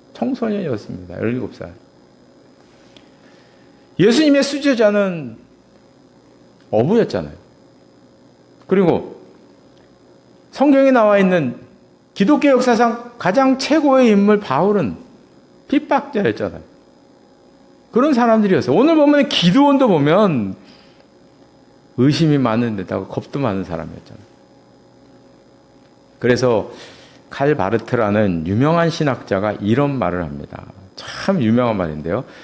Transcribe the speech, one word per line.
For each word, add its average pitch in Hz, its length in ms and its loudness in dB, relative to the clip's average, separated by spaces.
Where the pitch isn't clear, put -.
청소년이었습니다. 156 1080 -6
열일곱 113 340 -6
살. 87 160 -16
예수님의 277 460 2
수제자는 208 920 -2
어부였잖아요. 113 640 -2
그리고 175 540 0
성경에 269 400 4
나와 214 260 4
있는 180 380 2
기독교 285 360 2
역사상 233 680 0
가장 262 400 2
최고의 262 520 2
인물 208 320 4
바울은 165 560 -2
핍박자였잖아요. 196 880 -4
그런 277 220 2
사람들이었어요. 214 640 2
오늘 311 220 4
보면 285 320 4
기드온도 269 580 2
보면 151 680 0
의심이 147 420 2
많은 120 380 -2
데다가 95 320 -8
겁도 - 320 -10
많은 98 240 -4
사람이었잖아요. 82 680 -14
그래서 120 520 0
칼 147 260 -2
바르트라는 104 920 -2
유명한 151 440 0
신학자가 107 640 -4
이런 131 440 -2
말을 87 260 -4
합니다. 71 420 -12
참 - 460 -4
유명한 117 360 0
말인데요. 82 480 -6